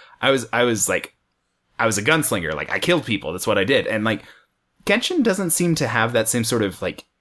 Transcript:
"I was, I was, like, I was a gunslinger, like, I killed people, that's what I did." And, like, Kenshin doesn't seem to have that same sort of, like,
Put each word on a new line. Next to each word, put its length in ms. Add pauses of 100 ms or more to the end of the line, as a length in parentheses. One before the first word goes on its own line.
(220)
"I 100
was, 220
I 100
was, 260
like, 260 (640)
I 60
was 120
a 60
gunslinger, 500
like, 180
I 80
killed 260
people, 260
that's 160
what 100
I 60
did." 240
And, 160
like, 200 (640)
Kenshin 380
doesn't 280
seem 240
to 120
have 260
that 160
same 140
sort 180
of, 200
like, 240 (160)